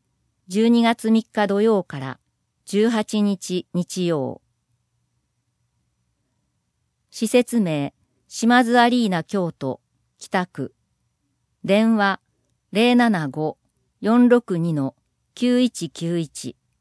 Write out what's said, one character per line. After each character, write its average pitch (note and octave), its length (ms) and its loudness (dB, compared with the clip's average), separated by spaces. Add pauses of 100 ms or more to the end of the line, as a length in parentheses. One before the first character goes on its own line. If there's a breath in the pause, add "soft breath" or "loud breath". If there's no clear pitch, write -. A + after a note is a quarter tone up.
(480)
十 G#3 220 2
二 A#3 120 4
月 A3+ 300 0
三 A3+ 200 4
日 G#3 140 -2
土 G3+ 160 0
曜 G#3+ 220 2
か - 160 -12
ら C3 200 -10 (460)
十 G#3+ 240 0
八 G#3+ 320 -2
日 F#3+ 520 -4
日 F3 340 -4
曜。 C#3 340 -4 (2750)
施 - 160 -6
設 A#3+ 320 0
名、 D#3 340 -2 (340)
島 A#3+ 360 2
津 A#3+ 160 2
ア A#3+ 100 4
リ A#3+ 160 0
ー G#3 40 0
ナ E3+ 140 -2
京 F3+ 280 -4
都、 - 300 -8 (360)
北 F3+ 300 -4
区。 - 260 -12 (920)
電 A3 320 2
話、 G3 260 -2 (500)
零 A#3 240 2
七 A3 320 2
五 D3+ 320 -6 (420)
四 A#3+ 280 4
六 A#3 280 2
二 E3+ 160 -2
の C#3 220 -4 (400)
九 B3 260 0
一 G3+ 300 -4
九 E3+ 260 -6
一。 D3+ 380 -10 (260)